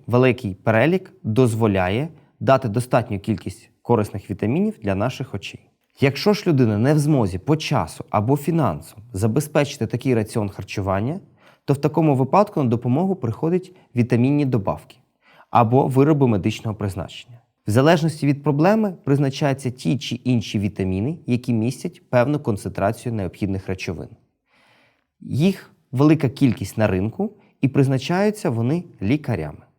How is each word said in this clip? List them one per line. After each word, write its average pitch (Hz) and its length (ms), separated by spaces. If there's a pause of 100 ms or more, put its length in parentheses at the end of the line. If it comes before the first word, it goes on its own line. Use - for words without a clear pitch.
великий 120 480
перелік 139 580 (100)
дозволяє 110 840 (320)
дати 131 280
достатню 113 520
кількість - 500 (120)
корисних 104 480
вітамінів 165 520
для 98 120
наших 127 400
очей. - 260 (400)
Якщо 139 320
ж - 140
людина 127 320
не 135 160
в 151 40
змозі 127 400
по 151 180
часу 123 540
або 110 260
фінансу 143 600 (160)
забезпечити 117 760
такий 127 280
раціон 107 340
харчування, 101 720 (440)
то 143 100
в - 20
такому 151 380
випадку 156 480
на 123 60
допомогу 131 480
приходять 165 560 (240)
вітамінні 127 480
добавки 113 520 (540)
або 120 360
вироби 139 400
медичного 107 500
призначення. - 640 (280)
В 107 40
залежності 151 560
від 143 160
проблеми 180 520 (100)
призначаються 139 680
ті 143 280
чи - 160
інші 117 440
вітаміни, 101 680
які 123 260
містять 123 580
певну 131 300
концентрацію 104 720
необхідних 95 560
речовин. 90 400 (1120)
Їх - 500 (220)
велика 143 360
кількість 110 500
на 107 80
ринку, 104 460 (280)
і 139 80
призначаються 170 840
вони 123 340 (180)
лікарями. 95 600 (160)